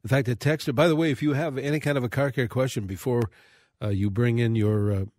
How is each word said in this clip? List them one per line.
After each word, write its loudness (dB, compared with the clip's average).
In -10
fact, 2
a 0
texter, -2
by 4
the 4
way, 2
if -2
you 2
have -2
any -2
kind 0
of 0
a -2
car 0
care -2
question -2
before, -2
uh, -2
you 0
bring 2
in 2
your, 2
uh, -2